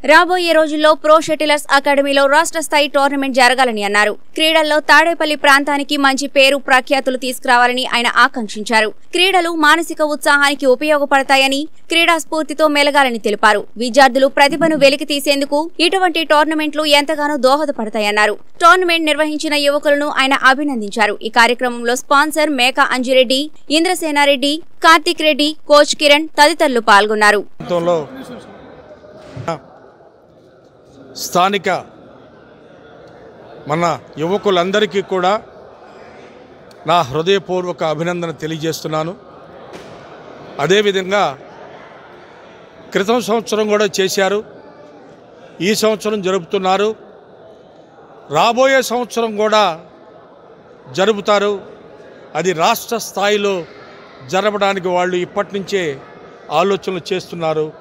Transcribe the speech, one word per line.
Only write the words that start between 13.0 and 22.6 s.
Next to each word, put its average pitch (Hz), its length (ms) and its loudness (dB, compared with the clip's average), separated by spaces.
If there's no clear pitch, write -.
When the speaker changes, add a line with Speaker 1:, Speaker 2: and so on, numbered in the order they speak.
Speaker 1:
తెలిపారు. 208 360 2
విద్యార్థులు 262 460 4
ప్రతిభను 311 460 2
వెలికి 285 280 2
తీసేందుకు 285 480 -2
ఇటువంటి 359 460 0
టోర్నమెంట్లు 302 520 0
ఎంతగానో 294 460 -2
దోహదపడతాయన్నారు. 214 880 0
టోర్నమెంట్ 339 480 4
నిర్వహించిన 302 420 -2
యువకులను 294 440 0
ఆయన 269 140 2
అభినందించారు. 226 640 -2
ఈ 220 120 -6
కార్యక్రమంలో 240 640 0
స్పాన్సర్ 302 560 0
మేకా 269 260 2